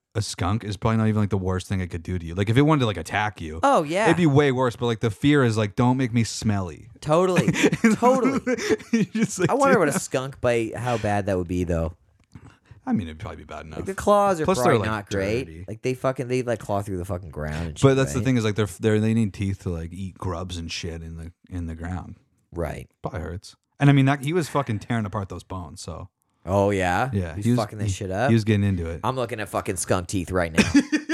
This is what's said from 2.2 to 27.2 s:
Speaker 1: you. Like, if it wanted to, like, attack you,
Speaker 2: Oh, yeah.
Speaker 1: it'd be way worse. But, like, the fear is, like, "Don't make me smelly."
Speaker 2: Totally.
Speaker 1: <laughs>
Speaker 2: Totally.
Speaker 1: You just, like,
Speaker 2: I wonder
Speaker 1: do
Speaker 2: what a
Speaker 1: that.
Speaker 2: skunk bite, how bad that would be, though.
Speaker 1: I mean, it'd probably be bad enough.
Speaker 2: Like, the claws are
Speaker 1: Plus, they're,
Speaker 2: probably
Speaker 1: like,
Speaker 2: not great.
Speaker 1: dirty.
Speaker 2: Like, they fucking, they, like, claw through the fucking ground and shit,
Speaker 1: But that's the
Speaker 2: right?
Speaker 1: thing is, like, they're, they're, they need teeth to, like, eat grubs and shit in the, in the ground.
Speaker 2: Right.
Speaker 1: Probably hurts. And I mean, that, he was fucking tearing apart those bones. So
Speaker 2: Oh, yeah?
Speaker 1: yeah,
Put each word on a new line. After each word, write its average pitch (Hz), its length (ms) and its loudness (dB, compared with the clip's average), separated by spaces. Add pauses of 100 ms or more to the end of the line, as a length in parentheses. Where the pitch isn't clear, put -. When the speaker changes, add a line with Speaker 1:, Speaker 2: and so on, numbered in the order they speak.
Speaker 1:
you. 82 80 -10
Like, 101 160 0
if 113 60 0
it 139 60 6
wanted 151 180 4
to, 123 60 2
like, 101 100 -2
attack 104 440 -4
you, 80 220 -8
Speaker 2:
Oh, 254 220 4
yeah. 180 220 -2
Speaker 1:
it'd 165 100 4
be 175 100 4
way 143 240 4
worse. 127 240 0
But, 123 120 -4
like, 117 120 0
the 117 120 0
fear 143 340 4
is, 110 120 2
like, 107 200 0
"Don't 127 200 4
make 131 160 -2
me 117 120 2
smelly." 98 640 -4 (120)
Speaker 2:
Totally. 170 520 2
Speaker 1:
<laughs> 226 440 2
Speaker 2:
Totally. 262 440 4 (520)
Speaker 1:
You 226 120 2
just, - 340 -2
like, 180 120 2
Speaker 2:
I 196 40 2
wonder 269 200 4
Speaker 1:
do 226 60 6
Speaker 2:
what 156 80 4
a 139 40 0
Speaker 1:
that. 190 80 -2
Speaker 2:
skunk 135 400 -4
bite, 117 360 0
how 120 220 -2
bad 104 280 0
that 98 120 0
would 90 100 -2
be, 90 160 0
though. 82 300 0 (920)
Speaker 1:
I 262 60 -2
mean, 104 160 0
it'd 78 120 -12
probably 82 180 -10
be 76 60 -18
bad 76 220 -12
enough. 78 140 -10
Speaker 2:
Like, 85 60 -10
the 190 80 -8
claws 202 460 2
are 151 40 -2
Speaker 1:
Plus, 175 140 2
they're, 123 60 2
Speaker 2:
probably 120 160 4
Speaker 1:
like, 98 80 -2
Speaker 2:
not 107 220 -6
great. 107 340 -2
Speaker 1:
dirty. 82 240 -14
Speaker 2:
Like, 110 140 -12
they 127 120 -2
fucking, 127 340 -4
they, 127 140 0
like, 117 160 -2
claw 101 240 -4
through 101 140 -6
the 87 80 -4
fucking 90 260 -8
ground 76 380 -6
and 76 100 -10
shit, - 40 0
Speaker 1:
But 135 120 8
that's 135 200 2
the 135 40 -2
Speaker 2:
right? 107 60 -2
Speaker 1:
thing 127 120 2
is, 110 80 2
like, 104 120 0
they're, 107 100 2 (140)
they're, 107 200 4
they 110 140 2
need 110 180 2
teeth 95 300 -4
to, - 80 -6
like, 82 220 -6
eat 92 260 -10
grubs 90 380 -6
and 82 160 -8
shit 82 300 -8
in 80 160 -12
the, 80 140 -14 (180)
in 87 160 -6
the 80 100 -8
ground. 87 400 -8 (360)
Speaker 2:
Right. 78 380 -6 (120)
Speaker 1:
Probably 101 180 -6
hurts. 82 340 -10 (240)
And 143 120 6
I - 20 8
mean, 139 140 6
that, 139 180 0
he 147 80 -2
was 175 160 0
fucking 117 320 -4
tearing 113 260 -2
apart 98 220 -6
those 87 160 -12
bones. 92 380 -12
So 85 260 -12 (380)
Speaker 2:
Oh, 98 240 4
yeah? 95 420 2
Speaker 1:
yeah, 87 240 -2